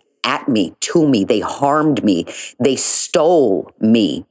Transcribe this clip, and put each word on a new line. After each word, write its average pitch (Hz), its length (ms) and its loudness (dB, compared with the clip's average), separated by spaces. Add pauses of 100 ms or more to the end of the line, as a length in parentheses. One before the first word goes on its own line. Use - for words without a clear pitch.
(240)
at 127 240 -4
me, 107 320 -2
to 156 280 0
me. 107 160 2
They 107 160 0
harmed 143 640 0
me. 85 220 0 (340)
They 131 160 2
stole 151 1040 0
me 104 500 2